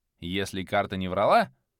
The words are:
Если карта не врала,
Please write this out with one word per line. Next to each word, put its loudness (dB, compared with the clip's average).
Если -4
карта -2
не -4
врала, 2